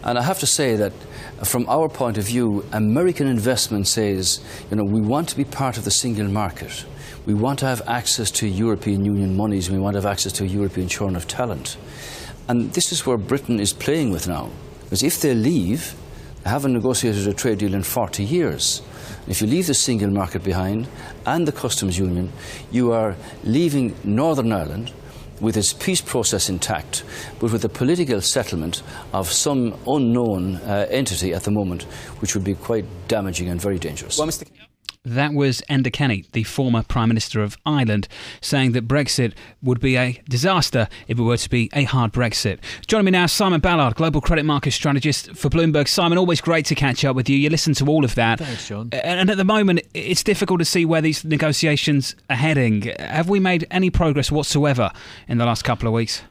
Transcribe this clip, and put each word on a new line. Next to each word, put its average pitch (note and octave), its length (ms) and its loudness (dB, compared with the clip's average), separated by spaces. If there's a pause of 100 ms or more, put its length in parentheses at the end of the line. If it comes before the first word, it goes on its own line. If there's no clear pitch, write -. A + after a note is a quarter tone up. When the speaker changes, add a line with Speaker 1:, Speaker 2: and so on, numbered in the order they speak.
Speaker 1:
And A#2+ 140 0
I A#2+ 40 0
have F#3 160 0
to C#3 80 -2
say B2+ 300 2
that G2+ 160 2 (520)
from A#2+ 240 0
our D3+ 200 2
point A#2+ 280 -2
of G#2 80 -2
view, A2 480 2
American C3+ 540 2
investment A2+ 600 2
says, G2 540 0 (300)
you G#2 60 0
know, G#2+ 80 2
"We G#2+ 160 2
want C#3 300 0
to - 60 -6
be C#3 80 0
part C3 320 -2
of A2+ 80 -6
the G2+ 60 -2
single G#2 380 0
market. - 560 -4 (420)
We G#2 80 0
want B2+ 240 2
to C3+ 80 0
have B2+ 200 0
access A#2 460 -2
to A2 160 0
European G2+ 560 0
Union G2 320 2
monies, G2+ 320 0
and F#2+ 80 0
we F#2+ 60 0
want G2+ 120 0
to G2+ 60 0
have G2+ 100 0
access G2 240 -4
to G2+ 100 -2
a - 20 0
European F#2 420 -2
churn F#2+ 280 -2
of F2 100 -6
talent." G#2 500 -6 (680)
And A#2+ 260 0
this - 200 0
is E3 120 -4
where B2 140 2
Britain A#2+ 400 -2
is G2+ 140 0
playing C#3+ 380 0
with F#2 180 -2
now. D#2 220 -4 (340)
Because G2 180 -2
if D#3 180 0
they C#3 140 2
leave, A#2 600 2 (500)
they F#2+ 60 0
haven't C3+ 220 0
negotiated A#2 540 2
a G2+ 80 0
trade A2 240 0
deal G2 160 0
in G2 80 0
forty G2+ 420 -2
years. B2+ 580 0 (440)
If F#2+ 160 -2
you G#2+ 40 2
leave E3+ 200 2
the C#3+ 80 0
single G#2 360 0
market F#2+ 320 -2
behind F#2+ 460 -2 (380)
and D#3 200 2
the D3 60 0
customs F#2+ 460 -2
union, F#2 340 -2 (380)
you A#2+ 220 2
are A2 220 2 (300)
leaving C#3 580 2
Northern A#2 500 2
Ireland F#2 380 -4 (480)
with G#2+ 160 0
its G#2 200 0
peace - 260 -2
process - 480 0
intact, - 560 -4 (340)
but A2+ 140 0
with A2+ 80 0
the A2 80 0
political C3 540 2
settlement F2 600 -2 (300)
of F#2+ 180 -2
some B2+ 440 0 (120)
unknown, A#2 680 2
uh, G2+ 340 -2
entity F#2+ 440 0
at - 100 -4
the G2+ 60 -2
moment, F#2+ 320 -2 (380)
which - 140 -4
would G2 100 -2
be G2 100 -2
quite A2 320 -2 (200)
damaging F2+ 440 -2
and F2 100 -4
very F#2+ 180 -2
dangerous. D#2 380 -6
Speaker 2:
Well, D3+ 100 0
Mister - 200 -8 (580)
Speaker 3:
That C#3 280 0
was C#3 380 2
Enda C3 200 2
Kenny, A#2 420 0
the A#2 100 0
former A#2 400 0
Prime A2+ 260 2
Minister A2 320 0
of G#2 240 -2
Ireland, A#2+ 440 2 (340)
saying C3 300 2
that A#2 140 0
Brexit C3 460 2 (300)
would B2 180 2
be C3 160 2
a B2 320 0
disaster C3 580 2 (200)
if A#2 120 -2
it A#2+ 40 2
were A#2 160 4
to - 100 -4
be A#2+ 240 2
a C#3+ 120 2
hard A#2+ 280 2
Brexit. A#2+ 460 0 (280)
Joining G#3 200 4
me F#3 60 6
now, F3+ 120 4
Simon F3 360 2
Ballard, D#3 340 4
Global D#3 260 2
Credit D#3+ 240 2
Market D3 280 2
Strategist C#3 640 0
for - 140 -2
Bloomberg. D3+ 400 4
Simon, F3 300 4
always F3 240 2
great E3 240 2
to D#3 80 2
catch C3+ 320 2
up C3 100 2
with B2+ 140 0
you. C#3 80 6
You C#3+ 100 4
listen D#3 260 2
to C3+ 120 2
all D3+ 180 4
of A#2 120 0
that. A2+ 240 2
Speaker 4:
Thanks, C3 280 -6
John. A2 240 -8
Speaker 3:
A-, C3 140 -2
and F3+ 240 2
at G3 80 0
the G3 60 2
moment, G3 360 4 (140)
it's F3 300 -2
difficult F#3+ 340 2
to D#3+ 80 2
see F3 180 2
where D#3+ 160 4
these D#3 240 0
negotiations D3+ 880 2 (140)
are C3+ 80 0
heading. A#2+ 600 2
Have E3 320 -2
we G3+ 100 4
made F3+ 300 2
any F#3 180 2
progress D3 420 2
whatsoever C#3+ 600 2 (360)
in A#2+ 120 0
the A#2 80 4
last A2+ 160 0
couple A#2 260 0
of A2 60 2
weeks? A2+ 360 -2